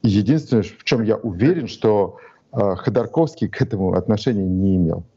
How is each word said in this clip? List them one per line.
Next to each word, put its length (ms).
Единственное, 600
в 200
чём 200
я 120
уверен, 520
что, 500
э, 240
Ходорковский 720
к 140
этому 320
отношения 520
не 300
имел. 280